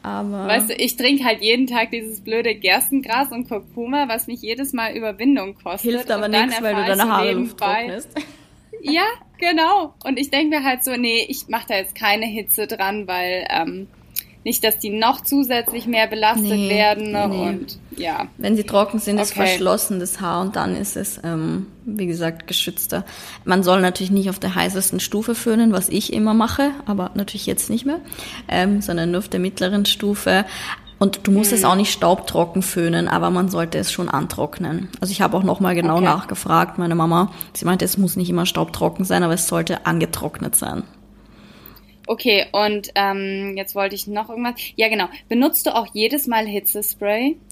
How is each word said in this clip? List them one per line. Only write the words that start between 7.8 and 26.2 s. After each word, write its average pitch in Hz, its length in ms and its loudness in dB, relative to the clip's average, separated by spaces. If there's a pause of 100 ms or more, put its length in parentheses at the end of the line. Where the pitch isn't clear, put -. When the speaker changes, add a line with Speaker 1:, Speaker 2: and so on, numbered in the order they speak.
Speaker 1:
lufttrocknest. 208 220 -10 (720)
Speaker 2:
Ja, 320 220 2 (360)
genau. 339 560 2 (100)
Und 269 160 -2
ich 277 100 -2
denk 302 200 2
mir 302 120 0
halt 254 220 0
so, 262 100 -2
nee, 233 340 2
ich - 200 -8
mach - 160 -4
da 226 100 -2
jetzt 190 220 -4
keine 220 300 2
Hitze 208 420 -2
dran, 202 400 -2
weil, 180 420 -2
ähm, 180 380 -2 (560)
nicht, - 180 -2
dass 214 160 2
die 208 120 -6
noch 226 320 2
zusätzlich 240 680 0
mehr 226 180 4
belastet 214 420 2
Speaker 1:
Nee, 202 220 2
Speaker 2:
werden 214 400 2
Speaker 1:
nee, 208 160 0
nee. 190 220 -2
Speaker 2:
und, - 300 -6 (180)
ja. 165 320 -4 (100)
Speaker 1:
Wenn 202 160 2
sie 208 80 2
trocken 208 380 2
sind, 208 180 0
ist 208 140 0
Speaker 2:
Okay. 196 160 2
Speaker 1:
verschlossen 185 500 2
das 180 220 -4
Haar 175 220 -2
und 190 120 -2
dann 185 220 0
ist - 200 -4
es, - 280 -6
ähm, 165 420 -2 (180)
wie 208 220 -4
gesagt, 165 400 -4
geschützter. 175 580 -4 (400)
Man 185 200 4
soll 185 160 6
natürlich 185 320 2
nicht 196 180 2
auf 190 80 -6
der 185 160 -4
heißesten 185 460 0
Stufe 220 340 -2
föhnen, 226 380 4
was 190 160 0
ich - 240 -2
immer 214 220 2